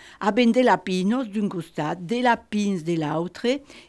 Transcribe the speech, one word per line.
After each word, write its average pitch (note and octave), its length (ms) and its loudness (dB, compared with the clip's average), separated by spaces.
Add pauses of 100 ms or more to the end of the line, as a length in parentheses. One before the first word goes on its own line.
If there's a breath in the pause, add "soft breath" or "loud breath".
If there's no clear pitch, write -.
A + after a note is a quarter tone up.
(200 loud breath)
haben A3 320 4
de B3 120 4
lapinos G3+ 680 0
d'un G3+ 180 -2
costat, E3 480 -6
de F#3 260 -6
lapins G#3 640 0
de E3+ 140 -2
l'altre, E3+ 640 -2 (280 loud breath)